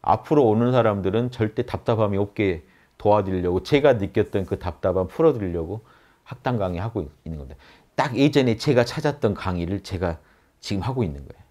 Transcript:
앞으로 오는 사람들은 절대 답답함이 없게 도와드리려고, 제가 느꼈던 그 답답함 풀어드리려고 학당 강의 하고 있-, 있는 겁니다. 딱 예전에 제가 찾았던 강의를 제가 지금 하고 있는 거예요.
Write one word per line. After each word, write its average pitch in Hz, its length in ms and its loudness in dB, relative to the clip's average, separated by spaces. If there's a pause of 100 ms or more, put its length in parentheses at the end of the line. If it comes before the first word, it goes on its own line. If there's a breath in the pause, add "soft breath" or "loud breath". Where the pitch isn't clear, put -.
앞으로 135 460 2
오는 117 260 2
사람들은 110 580 2
절대 117 360 -4
답답함이 107 500 -2
없게 98 460 -2 (340 soft breath)
도와드리려고, 95 680 2
제가 143 320 4
느꼈던 98 520 -2
그 95 120 -6
답답함 90 500 -2
풀어드리려고 101 720 0 (420 soft breath)
학당 - 320 -4
강의 92 240 -2
하고 101 220 -4
있-, 71 80 -10 (140)
있는 80 140 -10
겁니다. 67 220 -16 (340 soft breath)
딱 135 220 -4
예전에 135 400 4
제가 120 280 2
찾았던 131 500 -2
강의를 90 480 -4
제가 87 360 -4 (420 soft breath)
지금 98 220 -6
하고 127 220 -4
있는 69 220 -8
거예요. - 240 -20